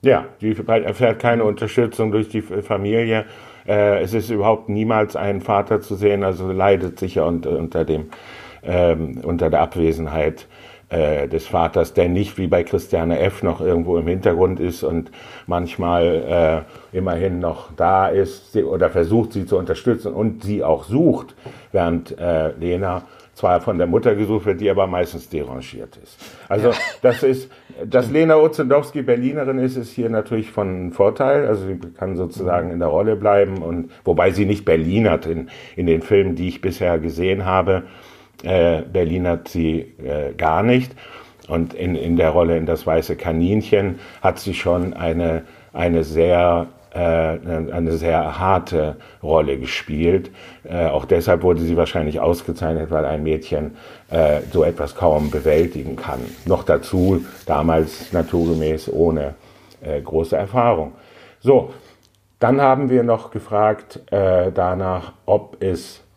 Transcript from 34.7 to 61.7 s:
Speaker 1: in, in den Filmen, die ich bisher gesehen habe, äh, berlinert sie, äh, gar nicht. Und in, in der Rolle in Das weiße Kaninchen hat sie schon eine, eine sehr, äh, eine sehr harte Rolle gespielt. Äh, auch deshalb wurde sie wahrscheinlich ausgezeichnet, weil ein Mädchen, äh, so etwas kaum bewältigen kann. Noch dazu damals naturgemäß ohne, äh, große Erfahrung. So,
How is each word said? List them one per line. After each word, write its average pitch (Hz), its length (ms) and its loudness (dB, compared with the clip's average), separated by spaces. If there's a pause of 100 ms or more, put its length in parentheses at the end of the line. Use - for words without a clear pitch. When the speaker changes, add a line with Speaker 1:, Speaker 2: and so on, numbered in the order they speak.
Speaker 1:
in, 82 240 -6 (280)
in 90 100 -2
den 82 160 4
Filmen, 95 340 2
die 90 120 -4
ich - 120 -10
bisher 90 380 0
gesehen 90 480 -2
habe, 92 380 2 (580)
äh, 85 400 2
berlinert 87 640 -2
sie, 80 460 -2 (100)
äh, 71 320 -6
gar 82 260 0
nicht. 127 320 2 (540)
Und 82 240 -2
in, 90 220 -4
in 85 220 0
der 82 140 4
Rolle 85 280 4
in 80 80 -2
Das 82 200 -2
weiße 82 300 0
Kaninchen 92 840 0 (220)
hat 90 200 0
sie 98 120 -8
schon 87 400 0
eine, 82 520 -2 (280)
eine 82 320 0
sehr, 85 600 2 (260)
äh, 92 60 -10
eine 82 960 -2
sehr 80 460 -2
harte 85 580 0 (260)
Rolle 76 360 2
gespielt. 85 720 -2 (340)
Äh, 87 220 -2
auch 73 180 0
deshalb 87 380 2
wurde 87 180 4
sie 82 160 0
wahrscheinlich 80 440 -2
ausgezeichnet, 80 680 -2
weil 78 140 0
ein 76 180 -4
Mädchen, 78 540 -4 (340)
äh, 76 300 2 (120)
so 82 120 4
etwas 78 300 -4
kaum 76 360 2
bewältigen 76 680 0
kann. 65 240 -8 (240)
Noch 87 200 0
dazu 90 600 0 (220)
damals 80 640 0
naturgemäß 82 800 -2
ohne, 76 420 0 (480)
äh, 73 180 -6
große - 360 -2
Erfahrung. 98 560 0 (480)
So, 127 320 4 (680)